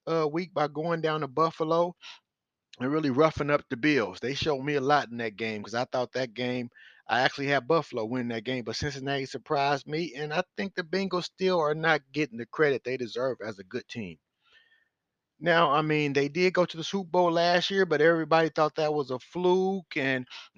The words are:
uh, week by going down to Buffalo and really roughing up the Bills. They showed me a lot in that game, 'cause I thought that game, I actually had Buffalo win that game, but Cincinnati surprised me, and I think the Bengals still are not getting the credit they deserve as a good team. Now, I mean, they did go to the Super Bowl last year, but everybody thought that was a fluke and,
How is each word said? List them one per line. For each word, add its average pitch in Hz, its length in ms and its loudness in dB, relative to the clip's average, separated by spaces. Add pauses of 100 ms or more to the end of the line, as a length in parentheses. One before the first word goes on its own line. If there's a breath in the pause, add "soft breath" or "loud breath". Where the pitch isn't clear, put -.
uh, 165 260 0
week 170 220 -6
by 151 140 0
going 160 340 -4
down 156 200 0
to 143 60 -6
Buffalo 160 680 0 (840 loud breath)
and 131 120 -2
really 156 180 0
roughing 147 400 2
up 147 200 2
the 131 80 -6
Bills. 117 440 2
They 123 120 -4
showed 139 300 -2
me 147 120 -2
a 139 60 0
lot 131 280 2
in 117 80 -10
that 113 180 -4
game, 110 280 -6
'cause 101 120 -8
I 123 100 0
thought 123 280 -4
that 123 200 -4
game, 123 360 -4 (380 loud breath)
I 117 140 2
actually 143 260 0
had 135 200 0
Buffalo 135 380 0
win 120 240 -4
that 113 160 -6
game, 127 180 -4
but 110 120 -6
Cincinnati 139 500 -4
surprised 139 600 -2
me, 151 280 -4
and 151 180 -8
I 180 100 0 (120)
think 196 200 -6
the 185 80 -4
Bengals 180 420 -2
still 185 340 0
are 151 160 2
not 160 260 2 (100)
getting 143 260 -2
the 117 80 -8
credit 143 380 2
they 127 140 -4
deserve 123 440 -4
as 104 180 -8
a 98 40 -14
good 110 240 -10
team. 92 300 -10 (1300 soft breath)
Now, 165 280 4
I 147 100 4
mean, 151 320 0
they 139 160 2
did 180 240 0
go 180 120 4
to 165 120 -8
the 160 60 -8
Super 190 260 -6
Bowl 175 220 4
last 170 400 4
year, 196 140 2
but 156 140 2
everybody 160 500 4
thought 156 260 0
that 151 180 0
was 143 160 -2
a 127 80 -4
fluke 185 800 0
and, 131 300 0 (300 loud breath)